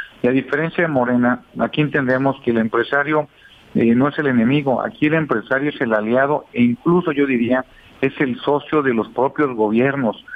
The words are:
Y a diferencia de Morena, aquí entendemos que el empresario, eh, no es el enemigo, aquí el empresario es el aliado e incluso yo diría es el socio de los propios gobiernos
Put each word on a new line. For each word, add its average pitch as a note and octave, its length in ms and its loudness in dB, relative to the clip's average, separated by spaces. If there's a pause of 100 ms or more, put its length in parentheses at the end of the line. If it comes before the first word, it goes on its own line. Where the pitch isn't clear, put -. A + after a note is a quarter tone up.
(220)
Y A#2+ 60 0
a B2 40 2
diferencia D3 520 -2
de D#3+ 40 0
Morena, B2 540 0 (180)
aquí A#2 220 -2
entendemos C3+ 640 0
que B2 60 0
el A#2 60 0
empresario, C#3 720 0 (480)
eh, A#2 180 4
no B2+ 140 2
es C#3+ 100 -4
el D3 100 -2
enemigo, C3 540 2
aquí A2 260 -4
el D3+ 80 2
empresario C3+ 540 -2
es - 120 -8
el A2+ 120 0
aliado B2+ 600 0
e B2 80 -2
incluso E3 500 2
yo C#3+ 140 0
diría B2 400 0 (340)
es C3+ 200 0
el B2+ 200 -2
socio D3 420 0
de C3+ 120 2
los A2 160 -2
propios C3+ 440 0
gobiernos A#2 720 0 (120)